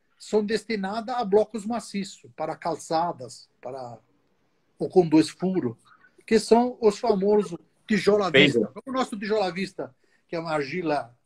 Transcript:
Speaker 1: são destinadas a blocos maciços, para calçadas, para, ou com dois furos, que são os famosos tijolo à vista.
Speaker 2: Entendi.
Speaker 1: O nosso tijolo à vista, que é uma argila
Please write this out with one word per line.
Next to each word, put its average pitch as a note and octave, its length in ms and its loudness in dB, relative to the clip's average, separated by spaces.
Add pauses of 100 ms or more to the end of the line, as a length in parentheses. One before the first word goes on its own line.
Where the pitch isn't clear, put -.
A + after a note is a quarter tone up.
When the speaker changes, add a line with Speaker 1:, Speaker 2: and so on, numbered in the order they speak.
(180)
Speaker 1:
são G#3+ 260 -2
destinadas G#3+ 720 -6
a A#3+ 100 -2
blocos G#3 400 0
maciços, G3+ 720 -8
para D#3 180 -6
calçadas, D#3+ 960 -6 (120)
para, B2 380 -12 (800)
ou D#3 100 -4
com F3 200 4
dois D#3 220 6
furos, F3 460 -4 (500)
que A3+ 120 4
são A#3+ 420 2
os G#3+ 180 4
famosos G3 600 2 (280)
tijolo G#3 360 2
à F3+ 80 -2
vista. C#3 300 4
Speaker 2:
Entendi. G#2+ 260 -4
Speaker 1:
O C4 60 -10
nosso B3 260 -2
tijolo G#3 240 -2
à F#3 80 -2
vista, E3+ 440 -8 (340)
que F3 80 -8
é - 20 -6
uma E3 140 -6
argila D3 640 -4 (120)